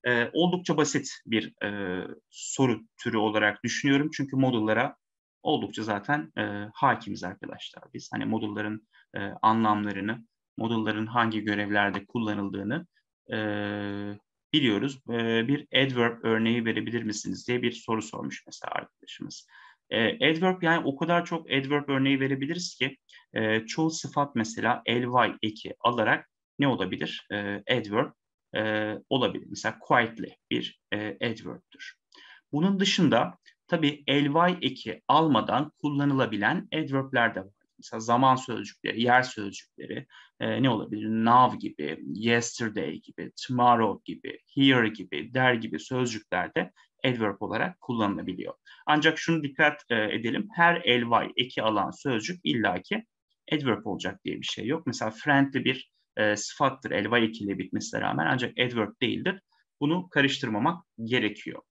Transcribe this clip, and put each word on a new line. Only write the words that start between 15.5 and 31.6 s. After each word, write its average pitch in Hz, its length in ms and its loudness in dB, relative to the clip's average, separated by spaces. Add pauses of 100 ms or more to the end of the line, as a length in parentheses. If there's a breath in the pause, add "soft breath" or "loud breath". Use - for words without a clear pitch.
adverb 120 400 0
örneği 113 400 2
verebilir 113 380 -2
misiniz?" 101 460 -6
diye 123 140 0
bir 120 100 0
soru 113 300 -4
sormuş - 440 -10
mesela - 260 -12
arkadaşımız. - 760 -12 (420 loud breath)
E, 113 400 2
adverb, 185 320 0
yani 165 220 2
o 139 120 -2
kadar 170 280 0
çok 165 260 -8
adverb 139 380 0
örneği 135 320 2
verebiliriz 139 580 -4
ki, 127 180 -4 (380 loud breath)
e, 110 320 0
çoğu 160 240 0
sıfat 143 440 -4
mesela 113 540 0
ly 123 540 2
eki - 380 -8
alarak 120 500 2 (280)
ne 143 100 4
olabilir? 92 640 -4
E, 104 40 -4 (340)
adverb, 113 420 -2 (440)
e, 107 380 -2 (160)
olabilir. 92 380 -2
Mesela 107 320 -6
quietly 117 480 0 (220)
bir, - 300 -4 (120)
e, 101 40 -2 (300)
adverb'tür. - 680 -10 (580 loud breath)